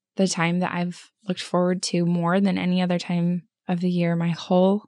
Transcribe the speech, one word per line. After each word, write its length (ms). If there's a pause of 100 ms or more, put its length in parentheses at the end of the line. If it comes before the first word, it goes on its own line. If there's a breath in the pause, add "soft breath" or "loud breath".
(160)
the 120
time 340
that 120
I've 380 (160)
looked 140
forward 420
to 220
more 340
than 180
any 240
other 160
time 460 (240)
of 140
the 100
year 240
my 140
whole 580